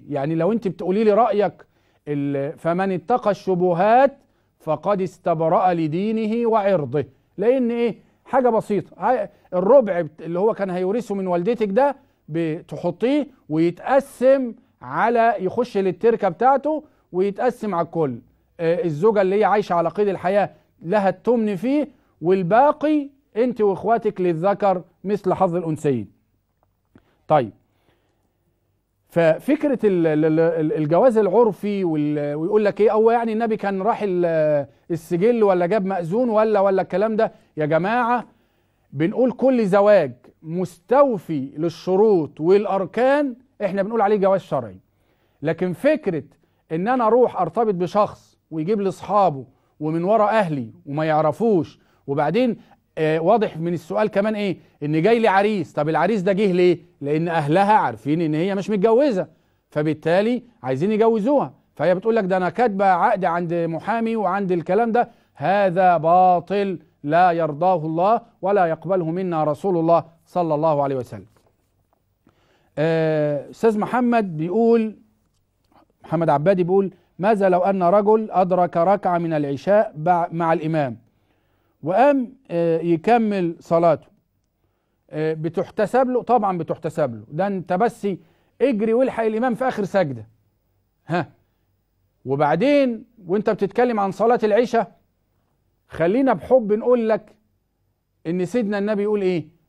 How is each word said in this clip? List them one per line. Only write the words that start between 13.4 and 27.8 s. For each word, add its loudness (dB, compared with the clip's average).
ويتقسم 0
على، 0
يخش -4
للتركه 0
بتاعته 0
ويتقسم -4
على 0
الكل. -4
آه، 0
الزوجه 0
اللي 0
هي 2
عايشه 0
على 0
قيد -2
الحياه -2
لها 0
التمن 0
فيه، -2
والباقي 2
انت -2
واخواتك 0
للذكر 0
مثل -2
حظ 0
الانثيين. -4
طيب، 0